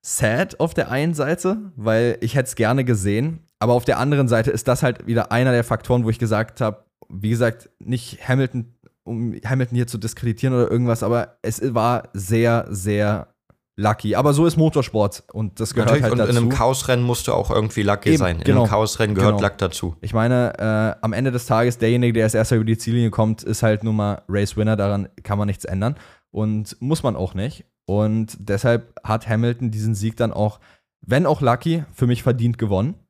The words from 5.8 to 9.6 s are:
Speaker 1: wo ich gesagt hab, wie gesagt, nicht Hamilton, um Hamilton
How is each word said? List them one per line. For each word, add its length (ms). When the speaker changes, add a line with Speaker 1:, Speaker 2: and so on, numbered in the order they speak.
Speaker 1:
wo 60
ich 100
gesagt 400
hab, 280
wie 220
gesagt, 400
nicht 480
Hamilton, 460
um 300
Hamilton 300